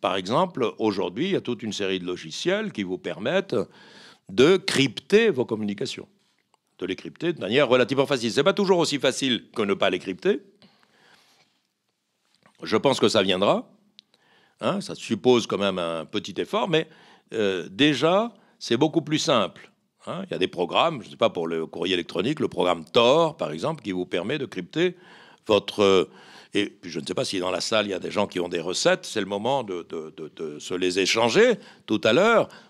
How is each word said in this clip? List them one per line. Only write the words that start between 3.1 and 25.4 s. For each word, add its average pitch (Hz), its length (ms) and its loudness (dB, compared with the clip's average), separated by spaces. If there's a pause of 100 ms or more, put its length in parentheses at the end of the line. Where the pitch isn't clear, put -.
de 135 300 6
crypter 185 720 2
vos 123 160 0
communications, 104 640 -6 (720)
de 92 60 -8
les 92 120 -4
crypter 156 340 -6
de 143 80 -6
manière 113 300 2
relativement 127 360 4
facile. 120 280 -2
C'est 127 100 2
pas 190 80 4
toujours 190 280 4
aussi 143 200 0
facile 127 460 0 (100)
que 113 60 0
ne 101 120 2
pas 95 160 2
les 92 100 0
crypter. 185 420 -2 (2250)
Je 92 140 -2
pense 131 240 2
que 120 80 6
ça 104 160 2
viendra. 98 480 2 (880)
Hein, 170 220 -2
ça 82 140 -10
suppose 117 520 2
quand 101 100 -2
même 95 220 0
un 82 240 -4
petit 98 320 -8
effort, 196 320 -4
mais, 160 220 0 (420)
euh, 95 400 -2
déjà, 151 640 2 (260)
c'est - 160 -2
beaucoup 156 260 2
plus 151 180 -2
simple. 113 520 -2 (360)
Hein, 170 200 -10
il - 40 -8
y - 40 -6
a - 40 -4
des 95 100 0
programmes, 107 540 0
je - 60 -20
sais - 60 -20
pas, 113 140 2
pour 85 180 -6
le 82 180 -4
courrier 87 280 -4
électronique, 90 480 -2
le 98 80 0
programme 87 340 -2
Tor, 147 540 2
par - 160 -6
exemple, 127 280 -6
qui 98 120 -6
vous 90 120 -2
permet 98 340 -4
de 127 60 -8
crypter 151 520 -4 (500)